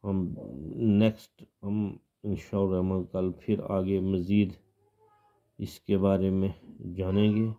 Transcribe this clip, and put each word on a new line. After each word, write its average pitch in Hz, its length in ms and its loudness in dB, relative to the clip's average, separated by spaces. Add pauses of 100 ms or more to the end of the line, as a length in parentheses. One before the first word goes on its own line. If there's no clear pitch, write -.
हम 95 320 -2 (400)
नेक्स्ट, 107 680 2 (200)
हम 101 360 -4 (240)
इंशाअल्लाह 98 500 -2
रहमान 92 280 0
कल 92 400 -4
फिर 104 180 -2
आगे 95 400 -2
मज़ीद 95 520 2 (1080)
इसके - 360 -2
बारे 95 340 2
में 95 240 0 (260)
जानेंगे। 104 800 0